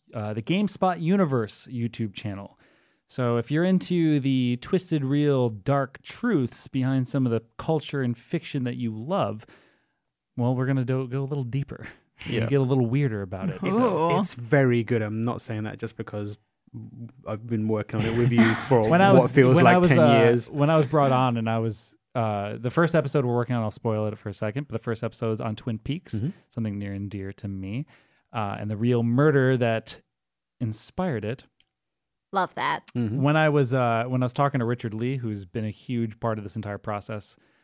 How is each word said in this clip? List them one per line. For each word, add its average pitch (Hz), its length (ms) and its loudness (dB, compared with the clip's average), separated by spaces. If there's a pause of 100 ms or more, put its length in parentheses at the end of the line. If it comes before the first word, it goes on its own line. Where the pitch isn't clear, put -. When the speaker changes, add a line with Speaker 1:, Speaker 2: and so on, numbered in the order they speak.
(120)
Speaker 1:
uh, 107 220 -6
the 113 80 -6
GameSpot 185 580 -2
Universe 156 720 0
YouTube 117 440 -6
channel. 98 440 -10 (500)
So 120 280 -2
if 117 140 -4
you're 156 140 2
into 175 560 2
the 127 400 0
twisted, 165 440 -2
real, 139 460 2
dark 135 520 -2
truths - 680 -2
behind 131 400 0
some 131 180 0
of 117 60 0
the 113 100 0 (160)
culture 147 440 -4
and 123 140 -2
fiction - 480 -6
that 123 120 -4
you 117 180 -4
love, 110 520 -4 (920)
well, 123 180 0
we're 127 120 -2
gonna 135 180 0
do, 131 240 -2
go 131 140 -6
a - 20 -6
little 139 200 -6
deeper 135 420 -6 (180)
<laughs> - 200 -20
and 123 100 -4
Speaker 2:
Yeah. 113 120 0
Speaker 1:
get 135 140 2
a - 40 2
little 127 220 2
weirder 117 360 0
about 95 280 -6
it. - 120 -8
Speaker 2:
It's, 185 120 -2
Speaker 1:
So 185 380 2
Speaker 3:
Ooh. 175 80 2
Speaker 2:
it's 190 140 -4
very 120 500 2
good. 113 180 0
I'm 107 200 -4
not 120 200 -2
saying 107 220 -6
that 101 140 -10
just 113 180 -10
because 104 420 -8 (880)
I've 110 180 -8
been 110 220 -2
working 110 320 -2
on 110 60 0
it 113 100 -2
with 120 160 4
you 113 220 4
Speaker 1:
<laughs> - 140 -6
Speaker 2:
for 113 200 6
Speaker 1:
When 170 140 6
I 196 100 8
Speaker 2:
what 131 100 10
Speaker 1:
was, 123 100 -2
Speaker 2:
feels 127 240 8
Speaker 1:
when - 100 8
Speaker 2:
like 175 80 8
Speaker 1:
I 180 40 6
was, 180 100 6
Speaker 2:
ten 135 120 6
Speaker 1:
uh, 143 180 8
Speaker 2:
years. 117 320 4
Speaker 1:
when 147 200 2
I 160 60 4
was 156 100 4
brought 139 260 4
on 127 240 2
and 113 120 -2
I 113 100 0
was, 113 380 -4 (180)
uh, 107 440 -2
the 117 120 -4
first 165 240 4
episode 143 300 2
we're 120 100 0
working 120 200 0
on, 120 80 0
I'll 107 80 -2
spoil 107 360 -2
it 104 120 -6
for - 120 -12
a 98 40 -10
second, 107 320 -6
but - 60 -12
the 110 100 -6
first 117 220 -6
episode 113 280 -4
is 110 100 -4
on 110 140 -4
Twin 110 220 -6
Peaks, - 360 -8
Speaker 2:
Mm-hmm. 113 160 -4 (180)
Speaker 1:
something 107 300 -6
near 101 160 -8
and 98 160 -8
dear 98 240 -10
to - 140 -10
me, 98 380 -8 (460)
uh, 107 260 -4
and 107 120 -6
the 107 80 -4
real 117 240 2
murder 131 560 4
that 113 420 -2 (580)
inspired 113 680 -6
it. 117 200 -8 (880)
Speaker 3:
Love 185 220 -2
that. 143 280 -2 (140)
Speaker 2:
Mm-hmm. 120 260 -2
Speaker 1:
When 147 140 4
I 156 120 4
was, 143 240 2
uh, 120 360 0
when 127 140 -2
I - 20 2
was 123 80 -2
talking 143 260 0
to 120 60 0
Richard 117 300 -4
Lee, 123 240 -4
who's 107 260 -6
been 107 200 -8
a 107 60 -4
huge 117 480 -6
part 113 200 -2
of 104 60 -10
this 101 120 -14
entire 101 220 -8
process, 104 600 -10
I - 40 -20 (200)